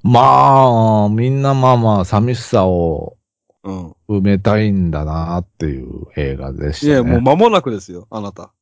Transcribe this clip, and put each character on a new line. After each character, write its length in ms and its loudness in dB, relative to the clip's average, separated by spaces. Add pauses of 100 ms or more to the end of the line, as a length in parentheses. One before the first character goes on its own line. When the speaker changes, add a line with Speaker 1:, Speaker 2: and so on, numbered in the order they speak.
Speaker 1:
ま 1040 4
あ、 20 0
み 200 -2
ん 120 -2
な 120 0
ま 180 2
あ 60 4
ま 240 2
あ、 40 -2
寂 280 0
し 120 -8
さ 200 2
を 520 -4 (460)
Speaker 2:
う 100 -12
ん。 200 -14 (140)
Speaker 1:
埋 140 -2
め 180 0
た 220 2
い 100 0
ん 180 0
だ 140 -4
な 360 -4
っ 40 -6
て 220 -10
い 180 -6
う 320 -14
映 220 -6
画 160 -12
で 180 -6
し 80 -10
た 60 -6
ね。 80 2
Speaker 2:
い 20 4
や、 80 2
も 140 0
う 40 0
間 140 2
も 140 4
な 120 2
く 100 -6
で 100 -8
す 100 -20
よ、 180 -18
あ 120 -10
な 100 -10
た。 300 -20